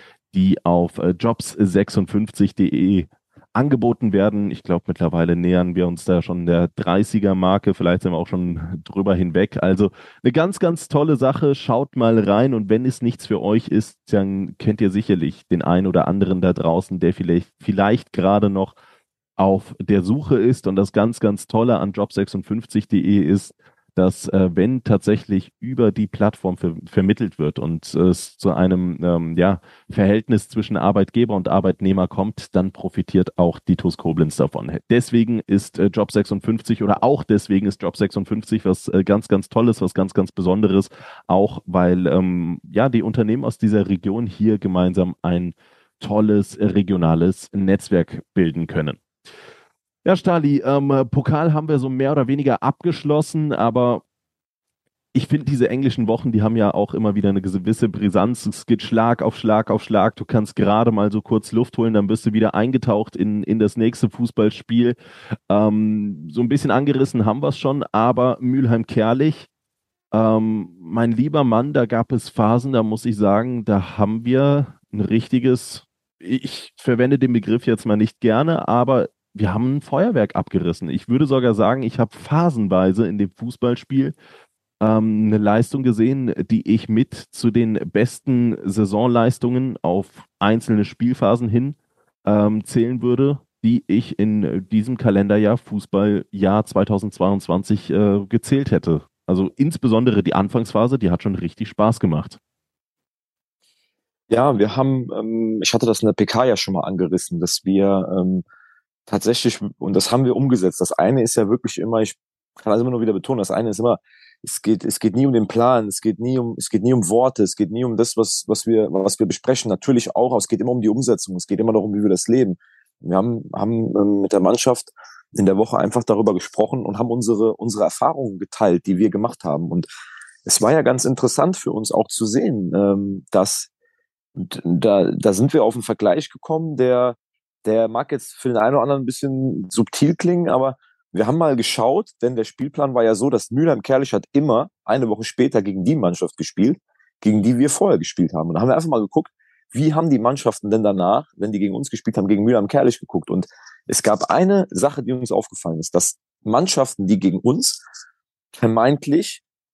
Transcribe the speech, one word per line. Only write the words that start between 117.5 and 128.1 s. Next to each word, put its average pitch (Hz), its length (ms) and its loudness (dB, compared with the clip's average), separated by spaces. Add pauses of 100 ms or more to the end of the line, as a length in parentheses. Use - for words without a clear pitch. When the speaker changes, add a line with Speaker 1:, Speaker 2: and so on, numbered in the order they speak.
Speaker 2:
geht 95 140 -2
nie 117 140 -4
um 117 120 -2
das, 117 220 0
was, - 300 -2
was - 180 -2
wir, 107 240 2
was 95 280 0
wir 110 80 2
besprechen, 113 440 -2
natürlich 117 440 0
auch, 123 180 0
aber 123 40 2
es 101 100 -2
geht - 140 -2
immer 127 120 -2
um 123 100 -2
die 107 80 2
Umsetzung, 107 460 -2
es 90 100 -10
geht 95 120 -2
immer 113 140 0
darum, 107 220 0
wie 104 80 -2
wir 104 80 2
das 92 180 0
leben. 117 300 2 (420)
Wir 87 160 -4
haben, 113 280 -2 (100)
haben, 110 420 -2
ähm, 101 240 2
mit 95 120 -2
der 101 80 4
Mannschaft 120 500 0 (420)
in 98 140 2
der 95 100 4
Woche 110 220 0
einfach 110 260 0
darüber 107 300 2
gesprochen 110 500 -4
und 98 140 -6
haben 117 120 -2
unsere, 113 440 0
unsere 104 300 -2
Erfahrungen 127 540 -2